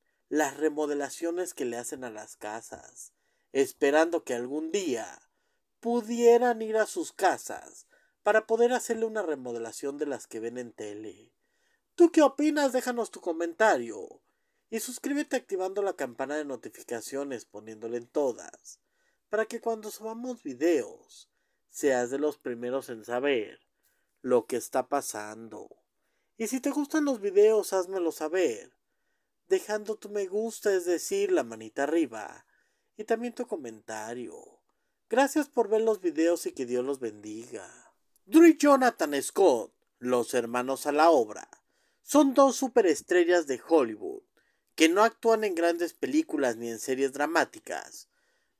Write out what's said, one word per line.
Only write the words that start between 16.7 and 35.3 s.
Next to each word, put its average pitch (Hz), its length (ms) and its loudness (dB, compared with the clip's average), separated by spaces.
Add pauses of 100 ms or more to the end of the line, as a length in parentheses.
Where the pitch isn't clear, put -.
poniéndole 110 520 -12
en 120 120 -8
todas, - 720 -4 (500)
para 214 160 -2
que - 140 -12
cuando 220 300 -6
subamos 233 520 -12
videos 135 880 -4 (440)
seas 123 360 0
de 135 100 -4
los 147 180 -2
primeros 123 500 -6
en 110 160 -12
saber 120 540 -2 (640)
lo 123 240 2
que - 80 -8
está 123 320 -2
pasando. 110 800 -8 (680)
Y 226 100 -6
si 247 140 -4
te 285 100 -2
gustan 294 340 -2
los 262 160 0
videos, 202 520 4
házmelo 185 400 -2
saber, 156 600 -4 (760)
dejando 208 480 -2
tu - 120 -16
me 202 200 -4
gusta, 214 440 -2
es 185 120 0
decir, 185 480 0
la 160 100 2
manita 113 400 -8
arriba, 139 640 -2 (500)
y 220 60 -10
también 233 320 -4
tu 240 140 -10
comentario. 113 1120 -12 (500)
Gracias 269 380 2